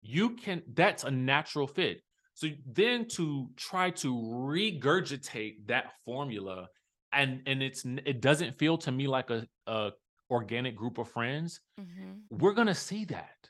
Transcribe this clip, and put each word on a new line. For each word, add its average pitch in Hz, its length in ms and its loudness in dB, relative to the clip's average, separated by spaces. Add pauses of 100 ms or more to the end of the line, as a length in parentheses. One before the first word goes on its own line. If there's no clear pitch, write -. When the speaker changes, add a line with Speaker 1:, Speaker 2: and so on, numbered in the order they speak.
Speaker 1:
You 170 300 2
can, 185 320 -6 (100)
that's 180 300 4
a 139 80 -2
natural 135 560 2
fit. 123 340 0 (320)
So - 140 -6 (180)
then 226 440 2
to 143 460 -2
try 185 360 0
to 139 240 -2
regurgitate 131 1500 0
that 123 240 0 (140)
formula, 101 640 -6 (420)
and, 131 340 2
and 135 160 0
it's, 135 240 -6
it 131 360 -2
doesn't 151 360 4
feel 160 220 4
to 143 120 -4
me 135 160 0
like 131 220 0
a, 117 160 -2 (220)
a 107 240 -2 (400)
organic 117 440 -2
group 117 220 -6
of 120 120 -4
friends. 143 500 -4 (200)
Speaker 2:
Mm-hmm. 190 320 -14 (200)
Speaker 1:
We're 180 220 6
gonna 214 200 4
see 208 320 -4
that. 90 300 -8 (140)